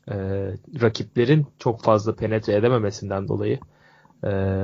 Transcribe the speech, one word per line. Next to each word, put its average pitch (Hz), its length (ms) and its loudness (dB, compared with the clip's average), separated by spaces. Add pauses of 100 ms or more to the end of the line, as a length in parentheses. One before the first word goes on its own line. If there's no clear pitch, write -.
(100)
e, 104 60 -6 (640)
rakiplerin 120 640 2 (120)
çok 113 240 -2
fazla 107 340 2
penetre 110 380 -2
edememesinden 104 720 0
dolayı, 107 300 -2 (640)
e, - 40 -4 (360)